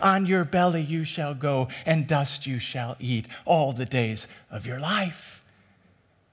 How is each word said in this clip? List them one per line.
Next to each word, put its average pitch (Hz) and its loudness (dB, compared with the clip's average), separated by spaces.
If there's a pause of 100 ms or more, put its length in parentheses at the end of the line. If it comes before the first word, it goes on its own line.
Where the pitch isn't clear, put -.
"On 190 4
your 185 4
belly 175 2
you 160 -2
shall 147 -4
go, 135 0 (180)
and 160 2
dust 143 0
you 131 -2
shall 123 -6
eat 123 0 (180)
all 156 4
the 123 -4
days 117 0 (240)
of 104 -8
your 123 -8
life." 180 -4 (920)